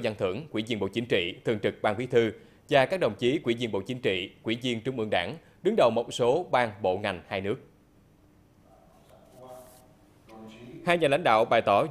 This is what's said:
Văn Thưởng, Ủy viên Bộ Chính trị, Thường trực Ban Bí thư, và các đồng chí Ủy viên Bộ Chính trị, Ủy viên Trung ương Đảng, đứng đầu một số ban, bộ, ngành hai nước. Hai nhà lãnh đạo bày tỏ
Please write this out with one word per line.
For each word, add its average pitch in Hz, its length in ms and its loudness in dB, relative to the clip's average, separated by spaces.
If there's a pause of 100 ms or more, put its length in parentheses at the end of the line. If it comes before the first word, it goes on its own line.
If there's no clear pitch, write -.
Văn 110 140 -2
Thưởng, 98 340 -2
Ủy 110 160 -2
viên 113 120 -4
Bộ 98 80 -2
Chính 113 180 -4
trị, 95 300 0 (100)
Thường 110 140 0
trực 101 220 -2
Ban 104 160 0
Bí 127 80 -4
thư, 117 260 4 (380)
và 139 160 6
các 185 140 -2
đồng 120 160 0
chí 127 280 0
Ủy 120 100 0
viên 117 180 -4
Bộ 101 100 -2
Chính 123 200 -8
trị, 95 300 -2 (120)
Ủy 113 180 -2
viên 120 200 -2
Trung 131 180 -4
ương 107 100 -4
Đảng, 98 260 -2 (280)
đứng 214 120 0
đầu 127 140 6
một 117 240 -2
số 139 380 2
ban, 123 200 2 (100)
bộ, 92 160 2
ngành 98 300 -4
hai 98 140 -4
nước. 101 140 -2 (3250)
Hai 175 120 2
nhà 160 100 2
lãnh 143 160 0
đạo 113 220 6
bày 117 160 4
tỏ 104 300 4